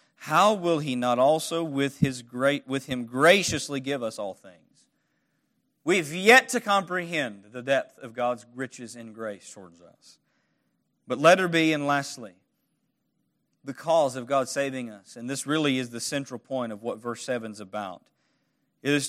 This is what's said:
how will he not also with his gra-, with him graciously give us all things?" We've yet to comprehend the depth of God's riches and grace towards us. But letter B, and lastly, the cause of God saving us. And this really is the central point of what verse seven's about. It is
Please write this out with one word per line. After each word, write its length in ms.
how 380
will 260
he 160
not 240
also 420
with 380
his 220
gra-, 440
with 200
him 180
graciously 760
give 240
us 160
all 160
things?" 520
We've 280
yet 360
to 120
comprehend 920
the 100
depth 380
of 120
God's 320
riches 400
and 180
grace 340
towards 320
us. 380
But 100
letter 300
B, 240
and 120
lastly, 500
the 100
cause 400
of 140
God 200
saving 400
us. 280
And 120
this 200
really 300
is 120
the 100
central 380
point 340
of 80
what 180
verse 260
seven's 340
about. 440
It 100
is 160